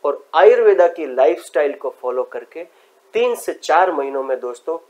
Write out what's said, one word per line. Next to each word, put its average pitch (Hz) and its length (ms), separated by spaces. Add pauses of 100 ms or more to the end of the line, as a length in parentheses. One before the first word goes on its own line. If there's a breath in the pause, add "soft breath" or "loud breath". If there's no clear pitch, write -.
और - 300
आयुर्वेदा 196 540
की 160 260
lifestyle 147 580
को 131 180
फॉलो 127 340
करके 127 400 (480 soft breath)
तीन 233 220
से - 200
चार 160 380
महीनों 139 300
में 131 180
दोस्तों 123 380 (120)